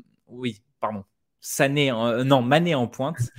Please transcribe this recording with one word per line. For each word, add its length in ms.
oui, 340
pardon, 240
Sané 520
en, 160
euh, 180
non, 160
Mané 340
en 120
pointe. 520